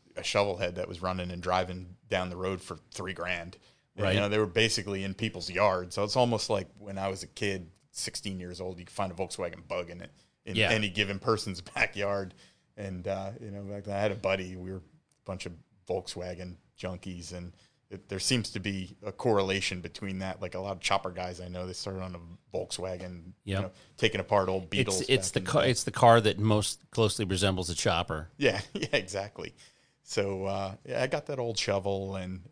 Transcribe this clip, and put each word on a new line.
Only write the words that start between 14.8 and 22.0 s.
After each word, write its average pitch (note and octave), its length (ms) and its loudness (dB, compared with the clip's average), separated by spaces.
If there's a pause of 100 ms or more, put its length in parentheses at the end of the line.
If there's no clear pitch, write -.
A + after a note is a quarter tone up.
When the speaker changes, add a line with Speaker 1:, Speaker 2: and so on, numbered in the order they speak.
Speaker 1:
bunch F#2+ 200 -8
of F2 80 -8 (340)
Volkswagen F2+ 680 -6 (220)
junkies, F2+ 560 -8
and F2 200 -10 (360)
it, G2 200 -14
there F#2+ 100 -4
seems B2 300 0
to G#2 100 -6
be F#2+ 460 -6
a G2 80 -8
correlation G2 640 2
between F#2 400 -8
that. F#2+ 220 -6
Like, F#2 140 -8
a F#2+ 40 -4
lot G2 140 -4
of F2 80 -8
chopper F#2+ 300 2
guys F2+ 280 -8
I F2+ 80 -10
know, F2+ 180 -6
they F#2 60 -6
started F#2+ 300 -6